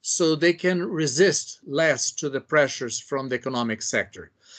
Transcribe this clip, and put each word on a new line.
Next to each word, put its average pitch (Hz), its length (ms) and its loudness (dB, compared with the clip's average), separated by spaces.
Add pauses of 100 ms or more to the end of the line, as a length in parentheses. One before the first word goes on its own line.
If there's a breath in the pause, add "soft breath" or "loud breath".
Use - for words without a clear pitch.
So 160 340 0
they 170 180 4
can 180 320 0
resist 156 800 0
less 151 460 0
to - 180 -6
the 135 120 -4
pressures 135 580 0
from 135 300 -6
the 127 60 0
economic 120 460 -4
sector. - 500 -6 (280 loud breath)